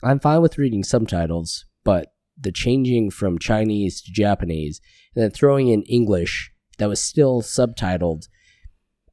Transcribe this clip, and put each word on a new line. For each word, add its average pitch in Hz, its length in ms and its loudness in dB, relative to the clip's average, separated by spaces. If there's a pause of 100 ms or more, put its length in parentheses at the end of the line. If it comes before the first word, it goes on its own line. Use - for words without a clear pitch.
I'm 135 160 2
fine 156 220 4
with 165 160 2
reading 117 260 0
subtitles, 85 840 -2 (180)
but 90 300 0 (260)
the 104 120 -6
changing 120 600 0
from 92 280 -2
Chinese 107 600 -2
to - 100 -20
Japanese 82 720 -2 (340)
and 120 80 0
then 104 80 0
throwing 139 360 2
in 110 160 4
English 104 680 0 (260)
that 104 120 -2
was 98 120 -4
still 131 400 2
subtitled, 92 880 -2 (840)